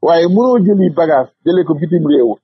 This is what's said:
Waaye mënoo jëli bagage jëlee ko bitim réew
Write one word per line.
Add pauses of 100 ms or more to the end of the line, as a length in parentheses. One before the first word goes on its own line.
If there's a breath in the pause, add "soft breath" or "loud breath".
Waaye
mënoo
jëli
bagage (100)
jëlee
ko
bitim
réew (140)